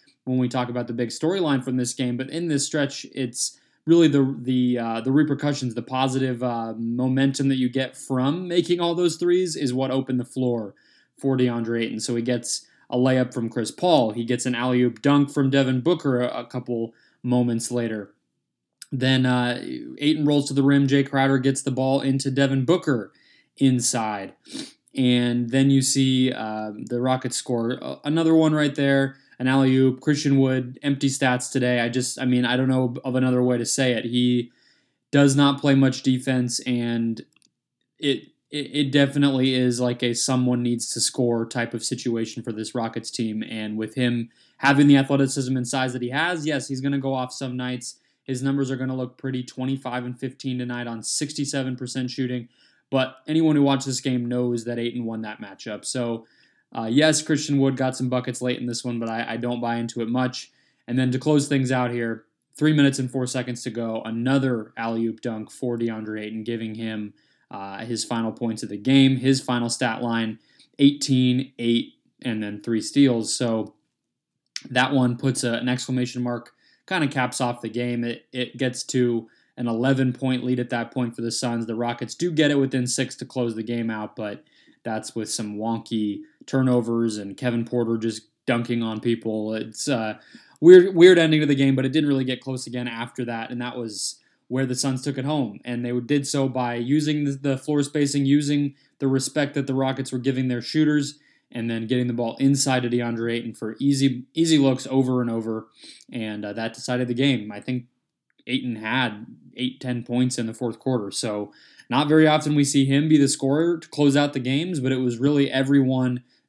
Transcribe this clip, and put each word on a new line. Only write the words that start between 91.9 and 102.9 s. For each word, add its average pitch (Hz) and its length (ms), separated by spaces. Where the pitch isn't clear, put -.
didn't 147 160
really 135 160
get 127 160
close 127 260
again 123 220
after 117 380
that, 117 240
and 123 100
that 123 160
was 110 420
where 131 180
the 127 80
Suns 131 280
took 139 160
it 127 60
home. 135 400
And 120 200
they 120 160
did 139 260
so 135 220
by 123 260
using 147 500
the, 139 80
the 135 260
floor 147 260
spacing, 143 420
using 143 480
the 143 80
respect 135 480
that 135 140
the 135 60
Rockets 131 360
were 131 80
giving 127 300
their 120 140
shooters, 151 580
and 117 140
then 113 180
getting 123 200
the 120 80
ball 117 240
inside 135 440
to 123 60
DeAndre 117 460